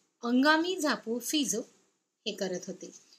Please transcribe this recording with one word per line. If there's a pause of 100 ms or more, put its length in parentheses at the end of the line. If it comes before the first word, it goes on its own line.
(220)
अंगामी
झापो
फिजो (640)
हे
करत
होते. (320)